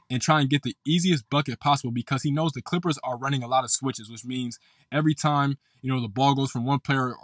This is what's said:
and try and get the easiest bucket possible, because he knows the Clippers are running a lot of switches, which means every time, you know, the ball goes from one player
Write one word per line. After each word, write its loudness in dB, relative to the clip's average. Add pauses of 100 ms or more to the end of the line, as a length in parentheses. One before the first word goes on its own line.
and -2
try 4
and 2
get 0
the -6 (100)
easiest 2
bucket -2
possible, 0
because -2
he 0
knows 0
the -8
Clippers -2
are -4
running -2
a -8
lot 2
of -4
switches, -2
which -16
means -6 (320)
every 2
time, 2 (240)
you -4
know, 0
the -4
ball 4
goes 0
from -4
one 2
player 0